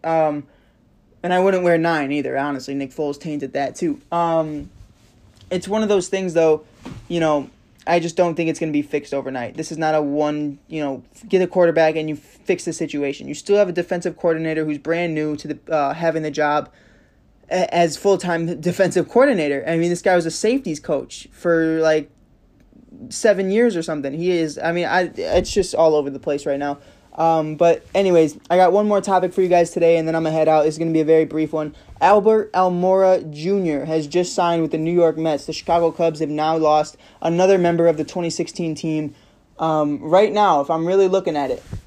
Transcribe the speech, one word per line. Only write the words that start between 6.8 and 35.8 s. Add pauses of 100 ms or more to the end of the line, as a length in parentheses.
you
know, (380)
I
just
don't
think
it's
gonna
be
fixed
overnight.
This
is
not
a
one, (100)
you
know, (240)
get
a
quarterback
and
you
fix
the
situation.
You
still
have
a
defensive
coordinator
who's
brand
new
to
the,
uh,
having
the
job (800)
a-,
as
full-time
defensive
coordinator.
I
mean,
this
guy
was
a
safeties
coach
for,
like, (1000)
seven
years
or
something.
He
is,
I
mean,
I,
it's
just
all
over
the
place
right
now. (380)
Um,
but
anyways, (140)
I
got
one
more
topic
for
you
guys
today,
and
then
I'm
gonna
head
out.
It's
gonna
be
a
very
brief
one. (240)
Albert
Almora
Junior
has
just
signed
with
the
New
York
Mets.
The
Chicago